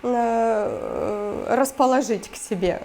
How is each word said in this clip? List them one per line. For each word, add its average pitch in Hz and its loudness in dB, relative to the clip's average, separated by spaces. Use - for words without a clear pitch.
е, 226 2
розположити 262 2
к - -16
собі. 185 -2